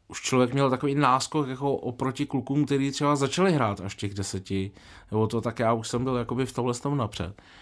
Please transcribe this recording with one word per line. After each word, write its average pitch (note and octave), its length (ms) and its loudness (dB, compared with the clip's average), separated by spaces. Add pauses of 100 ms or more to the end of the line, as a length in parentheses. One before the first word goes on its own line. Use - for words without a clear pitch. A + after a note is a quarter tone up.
už - 140 -12
člověk B2+ 320 2
měl C#3 160 4
takový C#3 240 0
náskok C#3 540 2
jako C3+ 280 -2
oproti B2+ 500 -4
klukům, C#3 400 0
který C#3 240 0
třeba D3 260 2
začali C#3+ 360 2
hrát A2 280 2
až F#2+ 140 -8
těch G2 200 -6
deseti, F#2+ 560 -4 (400)
nebo A2 160 2
to, A2+ 140 0
tak A2+ 180 -4
já A#2 140 4
už A2+ 160 -2
jsem B2 160 -2
byl B2+ 120 0
jakoby B2 300 -2
v A#2+ 60 -10
tomhle A#2+ 220 0
tom C#3+ 220 -2
napřed. G2+ 460 -4 (200)